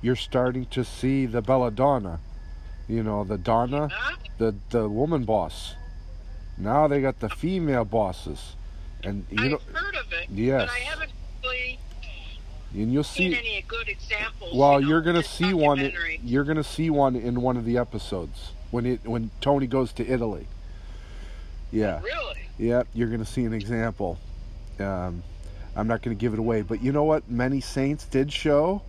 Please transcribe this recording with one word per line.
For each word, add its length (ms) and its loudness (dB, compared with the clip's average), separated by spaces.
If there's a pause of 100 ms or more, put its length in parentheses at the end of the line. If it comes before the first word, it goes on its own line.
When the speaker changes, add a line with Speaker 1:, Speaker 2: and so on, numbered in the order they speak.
Speaker 1:
you're 140 4
starting 500 0
to 180 -2
see 420 2
the 160 0
belladonna. 760 4 (720)
You 160 0
know, 200 0
the 140 -2
donna, 540 2
Speaker 2:
Huh? 240 -4 (220)
Speaker 1:
the, 160 2 (160)
the 180 2
woman 360 2
boss. 520 0 (840)
Now 300 4
they 120 4
got 200 0
the 80 -2
female 560 2
bosses. 720 -2 (480)
And 260 -6
you 140 -2
Speaker 2:
I've 80 4
Speaker 1:
know, 80 0 (120)
Speaker 2:
heard 240 -4
of 160 -6
it, 180 -4
Speaker 1:
yes. 320 4
Speaker 2:
but 80 0
I 100 -2
haven't 320 -6 (320)
really 340 -4 (960)
Speaker 1:
And 180 0
you'll 120 2
Speaker 2:
seen 280 0
Speaker 1:
see, 60 0
Speaker 2:
any 300 -6
good 200 -6
examples, 680 -6
Speaker 1:
well, 240 8
Speaker 2:
you 60 4
know, 40 2
Speaker 1:
you're 120 6
gonna 200 4
Speaker 2:
just 120 -4
Speaker 1:
see 200 2
one. 240 6
Speaker 2:
documentary. 460 -2
Speaker 1:
You're 200 4
gonna 200 0
see 260 0
one 240 6
in 280 0
one 140 4
of 80 -2
the 140 2
episodes 720 -4 (180)
when 160 0
it, 200 -2
when 240 -2 (100)
Tony 260 4
goes 280 2
to 120 -2
Italy. 400 0 (1200)
Yeah. 320 2
Speaker 2:
Really? 380 -6 (180)
Speaker 1:
Yep. 360 4
You're 140 2
gonna 180 -2
see 180 0
an 80 0
example. 680 -2 (640)
Um, 420 -2 (540)
I'm 120 0
not 140 2
gonna 120 -2
give 180 2
it 60 -2
away, 240 2
but 200 -2
you 100 2
know 120 6
what 240 4
Many 320 2
Saints 460 0
did 260 2
show? 560 4